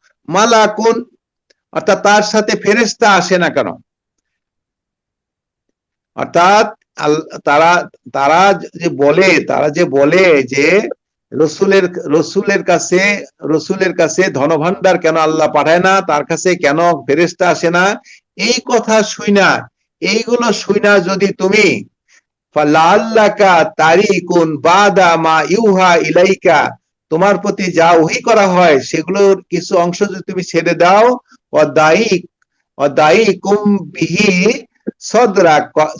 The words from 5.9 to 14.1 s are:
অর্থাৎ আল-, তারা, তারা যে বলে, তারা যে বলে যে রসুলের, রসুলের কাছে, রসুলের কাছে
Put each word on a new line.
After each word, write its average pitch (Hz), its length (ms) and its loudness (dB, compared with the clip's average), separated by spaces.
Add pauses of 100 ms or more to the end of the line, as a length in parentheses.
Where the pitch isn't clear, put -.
অর্থাৎ 196 580 0 (220)
আল-, 151 480 -6
তারা, 160 460 2 (240)
তারা 160 400 2 (200)
যে 170 160 -6
বলে, 151 560 2
তারা 135 240 -2
যে 170 160 -2
বলে 151 580 2
যে 151 440 -2 (460)
রসুলের, 180 640 0
রসুলের 170 680 -2
কাছে, 185 640 -2 (160)
রসুলের 175 520 -4
কাছে 165 300 0